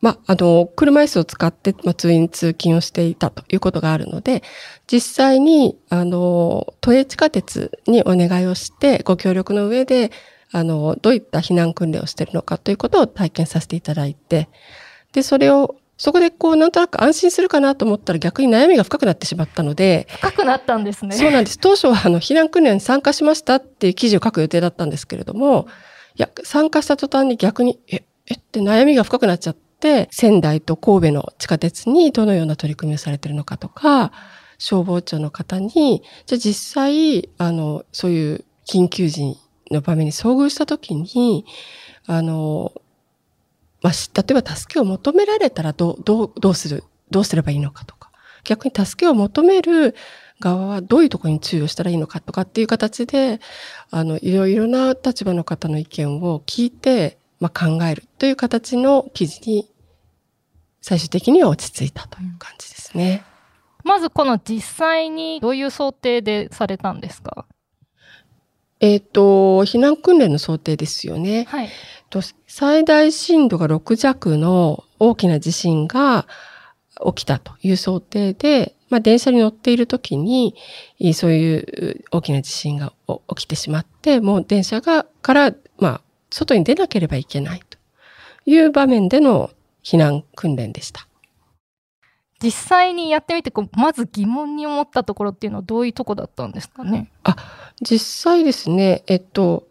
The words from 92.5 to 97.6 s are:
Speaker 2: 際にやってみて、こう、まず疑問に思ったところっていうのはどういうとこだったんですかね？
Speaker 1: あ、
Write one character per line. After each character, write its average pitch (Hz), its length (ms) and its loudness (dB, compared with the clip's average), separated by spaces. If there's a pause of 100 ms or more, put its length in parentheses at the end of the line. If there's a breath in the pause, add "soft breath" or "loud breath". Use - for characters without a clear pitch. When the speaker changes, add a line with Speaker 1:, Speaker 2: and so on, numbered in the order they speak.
Speaker 2:
際 359 420 0
に 339 160 -4
や 311 80 0
っ 302 80 -8
て 339 80 -4
み 339 80 -4
て、 254 80 -8
こ 214 120 -6
う、 196 60 -8 (100)
ま 294 140 2
ず 226 180 -6
疑 208 140 -4
問 294 320 -4
に 302 100 -8
思 294 160 -4
っ 294 80 -6
た - 140 -4
と 208 100 -8
こ 208 100 -6
ろ 202 60 -4
っ 196 40 -10
て 214 120 -12
い - 20 -6
う - 20 -8
の 208 80 -10
は 196 40 -12
ど 220 180 -4
う 247 60 -2
い 240 40 -4
う - 20 -10
と 262 120 -8
こ 208 100 -6
だ 208 100 -10
っ - 100 -16
た 123 120 -10
ん 101 60 -12
で 214 80 -12
す - 100 -18
か 262 140 -18
ね？ 214 260 -6 (140)
Speaker 1:
あ、 - 120 0 (460 loud breath)